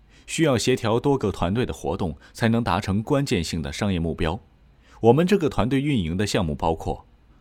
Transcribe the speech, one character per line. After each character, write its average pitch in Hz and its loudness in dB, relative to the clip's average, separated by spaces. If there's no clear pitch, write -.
需 - -2
要 139 4
协 127 2
调 113 0
多 139 2
个 101 0
团 87 -2
队 117 0
的 78 -8
活 73 -6
动， 78 -4
才 117 0
能 117 2
达 92 0
成 101 -2
关 139 0
键 98 0
性 85 -4
的 71 -6
商 104 -2
业 90 0
目 82 -2
标。 85 -2
我 113 6
们 160 4
这 202 4
个 160 2
团 107 0
队 139 0
运 143 0
营 85 -2
的 104 0
项 110 0
目 73 -2
包 82 0
括 - -8